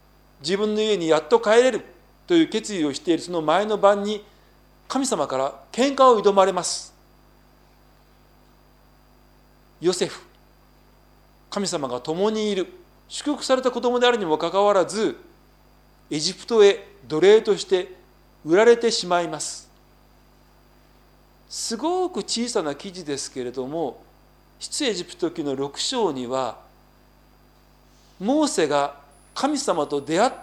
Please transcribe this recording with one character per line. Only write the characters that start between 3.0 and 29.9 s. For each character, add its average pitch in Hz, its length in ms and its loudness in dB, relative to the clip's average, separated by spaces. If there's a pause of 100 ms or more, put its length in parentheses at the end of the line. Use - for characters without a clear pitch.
い 160 40 2
る - 60 -12
そ 175 80 -12
の 170 100 -2
前 165 240 2
の 214 120 -2
晩 202 260 4
に 208 200 -6 (640)
神 262 200 -2
様 156 200 0
か 131 100 -4
ら 135 160 -2 (180)
喧 269 240 0
嘩 269 100 6
を 233 160 6
挑 202 100 4
ま 196 140 6
れ 190 80 2
ま 180 100 -4
す。 - 300 -8 (3000)
ヨ 175 100 2
セ 180 140 -2
フ、 - 160 -8 (1300)
神 202 180 -4
様 151 200 -6
が 123 120 -6
共 180 300 -4
に 214 220 -4
い 196 40 -4
る、 185 120 -4 (400)
祝 - 260 -6
福 - 120 -10
さ 262 100 0
れ 262 60 0
た 262 80 -2
子 247 100 -4
供 247 200 -2
で 240 80 4
あ 240 40 4
る 233 60 0
に 196 80 -6
も 156 120 0
か 170 120 -4
か 190 120 0
わ 208 120 4
ら 185 120 2
ず、 185 320 -4 (920)
エ 151 100 -4
ジ 170 140 -4
プ - 140 -18
ト 220 160 6
へ 202 240 4 (200)
奴 156 120 -4
隷 208 220 8
と 208 160 0
し - 60 -8
て 185 320 -2 (500)
売 160 100 2
ら 220 100 6
れ 233 120 8
て 233 140 0
し - 160 -4
ま 175 140 0
い 165 60 -4
ま 156 120 -8
す。 - 300 -12 (1800)
す - 280 -8
ご 359 320 -2
く 226 100 -8
小 233 300 -4
さ 202 140 0
な 143 120 -4
記 196 160 -14
事 180 140 -14
で 143 120 -6
す - 140 -10
け 127 120 -8
れ 120 80 -8
ど 127 160 -8
も、 151 340 -6 (580)
出 - 260 -6
エ 226 80 0
ジ 175 120 -8
プ - 100 -20
ト 165 140 -4
記 165 140 -8
の 139 120 -4
六 139 240 -6
章 220 320 -2
に 127 160 -8
は、 127 300 -4 (1600)
モ 277 260 0
ー - 20 2
セ 165 200 0
が 143 300 -2 (380)
神 285 220 -2
様 175 280 -2
と 143 160 -4